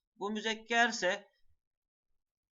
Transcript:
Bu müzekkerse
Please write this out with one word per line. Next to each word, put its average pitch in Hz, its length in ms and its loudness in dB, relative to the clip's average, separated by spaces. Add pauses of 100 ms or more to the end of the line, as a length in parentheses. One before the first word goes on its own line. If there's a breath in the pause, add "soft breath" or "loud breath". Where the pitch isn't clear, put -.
(160)
Bu 196 140 -4
müzekkerse 220 1040 0 (1200)